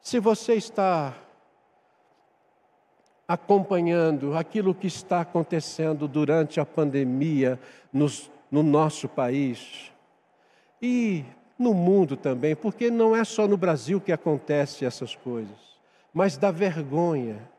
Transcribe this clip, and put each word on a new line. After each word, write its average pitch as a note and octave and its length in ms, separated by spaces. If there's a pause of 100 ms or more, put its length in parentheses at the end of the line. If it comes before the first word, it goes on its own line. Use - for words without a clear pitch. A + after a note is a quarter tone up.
Se - 180
você A3 360
está F3 600 (2000)
acompanhando E3+ 1080
aquilo F#3 380
que F#3+ 140
está F3 340
acontecendo D#3+ 840
durante D3+ 540
a C#3+ 60
pandemia C3+ 920 (340)
nos, C#3+ 380 (200)
no D3 120
nosso D3+ 460
país C3 840 (920)
e A#3 420 (320)
no B3 160
mundo F3+ 460
também, D3 380
porque A3+ 340
não A3+ 240
é A3+ 100
só G#3+ 220
no G3+ 100
Brasil E3 440
que F#3 120
acontece D#3 720
essas B2 300
coisas, A2 420 (560)
mas E3+ 240
dá F#3+ 140
vergonha D#3 880 (180)